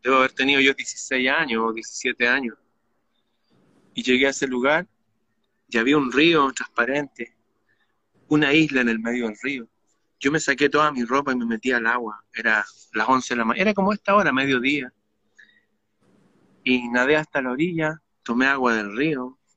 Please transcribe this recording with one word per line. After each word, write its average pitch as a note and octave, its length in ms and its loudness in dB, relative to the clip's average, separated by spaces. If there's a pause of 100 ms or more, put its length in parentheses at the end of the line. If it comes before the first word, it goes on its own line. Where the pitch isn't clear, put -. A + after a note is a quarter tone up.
Debo C3 140 2
haber C3 160 4
tenido C#3 280 2
yo C3+ 140 4
dieciséis C3 560 -4
años C3 340 0
o A2+ 80 -2
diecisiete A#2+ 560 -4
años. B2 280 -2 (1400)
Y A#2+ 80 -6
llegué B2+ 240 2
a C#3 40 4
ese C3+ 160 -4
lugar C3+ 400 0 (800)
y A#2+ 100 -2
había C3 180 4
un C3 160 0
río D3 400 4
transparente, B2 840 -6 (920)
una D3+ 240 2
isla D3 300 2
en A#2 60 2
el A2+ 100 0
medio A#2 280 -4
del G#2 160 -6
río. B2+ 260 -8 (520)
Yo C3+ 120 0
me D#3 80 0
saqué C#3 280 0
toda D3 240 4
mi B2 120 -2
ropa C3+ 280 0
y B2+ 40 -2
me A#2 100 -2
metí A#2 260 -2
al A2+ 140 0
agua. A#2 460 -4
Era A2 320 0 (280)
las A2 160 -2
once B2+ 260 0
de A#2+ 40 -2
la A#2 60 -2
ma-, A2+ 120 0
era G3+ 180 0
como G3 180 0
esta G3+ 220 -2
hora, F3+ 180 4
mediodía. C3 600 0 (1700)
Y B2 260 0
nadé B2+ 280 2
hasta D#3 260 -2
la B2+ 100 -4
orilla, D#3+ 500 -2 (200)
tomé B2 240 0
agua C3 280 0
del G#2 220 -4
río, C3+ 420 -4 (180)